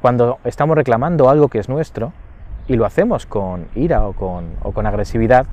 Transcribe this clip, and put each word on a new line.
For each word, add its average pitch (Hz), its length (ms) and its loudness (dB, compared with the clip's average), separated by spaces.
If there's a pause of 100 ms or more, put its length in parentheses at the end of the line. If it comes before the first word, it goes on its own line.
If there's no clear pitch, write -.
Cuando 123 420 2
estamos 147 340 0
reclamando 135 520 2
algo 147 180 6
que 113 120 -2
es 101 100 -6
nuestro, 139 440 -6 (540)
y 127 80 0
lo 117 100 2
hacemos 180 400 0
con 92 500 -6
ira 123 300 2
o 98 80 -6
con, 90 320 -6 (160)
o 101 120 -6
con 107 120 -4
agresividad 113 680 2